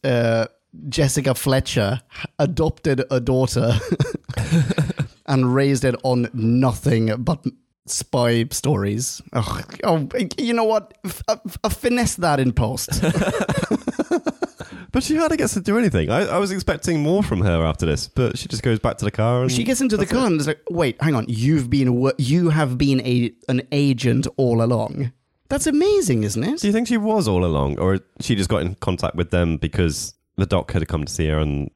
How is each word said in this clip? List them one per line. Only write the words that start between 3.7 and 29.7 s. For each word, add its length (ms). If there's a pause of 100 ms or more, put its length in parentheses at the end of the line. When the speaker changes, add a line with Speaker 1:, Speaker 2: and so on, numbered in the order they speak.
Speaker 1:
<laughs> 720
and 300
raised 300
it 180
on 300
nothing 840
but 260 (400)
spy 680
stories. 680 (100)
Ugh. 320 (220)
Oh, 220 (300)
you 160
know 120
what? 400
F-, 240
uh, 160
f-, 180
uh, 60
finesse 460
that 260
in 100
post. 380
<laughs> 120 (1900)
Speaker 2:
But 100
she 140
hardly 200
gets 180
to 40
do 180
anything. 320
I, 120
I 160
was 140
expecting 500
more 220
from 180
her 240
after 200
this, 220
but 300
she 100
just 160
goes 160
back 200
to 60
the 60
car 300
and 100
Speaker 1:
She 140
gets 160
into 160
the 80
Speaker 2:
that's 80
Speaker 1:
car 100
Speaker 2:
it. 80
Speaker 1:
and 80
is 80
like, 220
"Wait, 320
hang 140
on. 120
You've 420
been 260
wo-, 240
you 320
have 260
been 240
a, 320 (160)
an 220
agent 560 (100)
all 260
along." 480 (380)
That's 180
amazing, 560
isn't 200
it? 180
Speaker 2:
Do 60
you 60
think 140
she 100
was 300
all 160
along, 360
or 200 (220)
she 140
just 140
got 120
in 140
contact 400
with 160
them 260
because 560 (240)